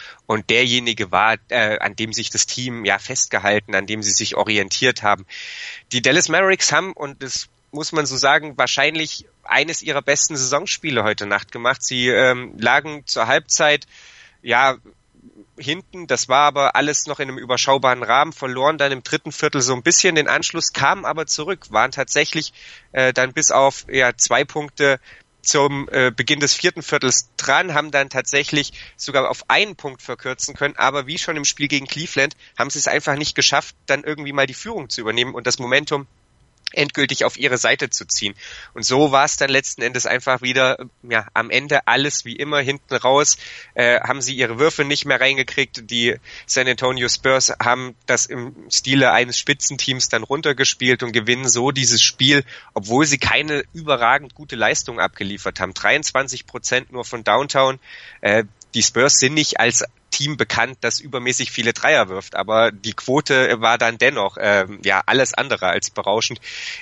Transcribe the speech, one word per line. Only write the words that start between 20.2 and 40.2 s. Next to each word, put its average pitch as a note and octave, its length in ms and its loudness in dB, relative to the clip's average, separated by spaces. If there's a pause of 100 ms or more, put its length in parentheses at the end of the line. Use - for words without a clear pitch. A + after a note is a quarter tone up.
Anschluss, D#3 420 -2
kamen F3 320 0
aber D3+ 240 -4
zurück, D#3+ 440 -6
waren A2+ 200 2
tatsächlich, D3 600 -2 (400)
äh, C3 180 2
dann B2+ 220 0
bis - 180 0
auf, C3+ 380 4
ja, B2+ 260 2
zwei B2+ 300 2
Punkte C#3+ 560 0 (400)
zum, C#3+ 500 0
äh, B2+ 240 2
Beginn C#3 240 -2
des C3+ 140 2
vierten F3 280 -2
Viertels - 540 0
dran, D#3+ 380 0
haben D3 180 -2
dann C#3 180 0
tatsächlich C#3 640 -2 (240)
sogar C3+ 340 0
auf - 200 -6
einen F#3 260 0
Punkt C3 260 -14
verkürzen C3 540 -8
können, C#3+ 220 -4
aber C3+ 300 0
wie D#3+ 100 -8
schon E3 180 -4
im C#3+ 100 -4
Spiel C#3+ 220 -2
gegen C#3 200 -2
Cleveland D3 500 -2 (200)
haben C3 120 0
sie D3 100 -6
es - 80 -2
einfach D3 280 0
nicht D3 200 -4
geschafft, C#3+ 400 0 (100)
dann C#3+ 200 -2
irgendwie D3 280 -8
mal C#3 140 2
die C3+ 60 -8
Führung F3+ 360 -10
zu - 120 -6
übernehmen A#2 340 -2
und A#2 100 -8
das B2 140 0
Momentum C#3 480 -2 (640)
endgültig C#3 540 0
auf B2 100 -2
ihre B2+ 220 0
Seite A#2+ 320 0
zu - 160 -6
ziehen. G2+ 300 -4 (400)
Und A2+ 80 -8
so C#3 280 2
war C3+ 140 4
es D3 120 -2
dann C#3 120 0
letzten C3+ 320 -2
Endes A#2+ 240 -2
einfach B2+ 380 0